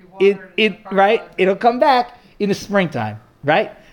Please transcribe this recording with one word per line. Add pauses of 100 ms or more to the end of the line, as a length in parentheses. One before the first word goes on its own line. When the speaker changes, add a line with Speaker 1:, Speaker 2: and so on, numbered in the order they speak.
(200)
Speaker 1:
you
Speaker 2:
It,
Speaker 1:
water
it
in
Speaker 2:
it,
Speaker 1:
the
front
Speaker 2:
right?
Speaker 1:
yard.
Speaker 2:
It'll
come
back (200)
in
the
springtime, (240)
right? (220)